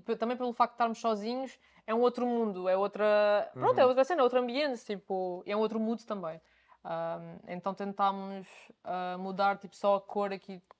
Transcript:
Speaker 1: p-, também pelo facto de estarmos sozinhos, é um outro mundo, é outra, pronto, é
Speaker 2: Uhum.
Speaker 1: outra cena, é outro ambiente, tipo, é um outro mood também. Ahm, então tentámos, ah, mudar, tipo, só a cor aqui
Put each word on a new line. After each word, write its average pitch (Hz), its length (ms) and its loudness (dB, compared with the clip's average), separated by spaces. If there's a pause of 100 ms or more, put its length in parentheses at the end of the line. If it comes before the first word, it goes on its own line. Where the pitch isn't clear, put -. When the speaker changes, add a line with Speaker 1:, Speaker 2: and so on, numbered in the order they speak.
Speaker 1:
p-, 226 140 -4
também 233 200 -2
pelo 247 160 -4
facto 233 200 2
de - 20 -20
estarmos 233 240 -2
sozinhos, 233 600 -4 (280)
é 220 80 -2
um 233 60 2
outro 247 260 2
mundo, 214 420 0
é 185 80 4
outra, 208 800 2
pronto, 480 240 2
é 330 40 8
Speaker 2:
Uhum. 254 60 8
Speaker 1:
outra 254 160 4
cena, 320 160 0
é 262 40 6
outro 247 140 4
ambiente, 247 460 -2
tipo, 185 640 -6
é 202 100 -2
um 214 40 2
outro 220 200 0
mood 220 240 -4
também. 170 340 -8 (460)
Ahm, 170 540 -6 (100)
então 180 260 -6
tentámos, 196 720 -2 (380)
ah, 180 340 -6
mudar, 190 400 0
tipo, 185 180 -18
só 202 200 2
a 196 40 -2
cor 202 320 -4
aqui 190 280 -12 (200)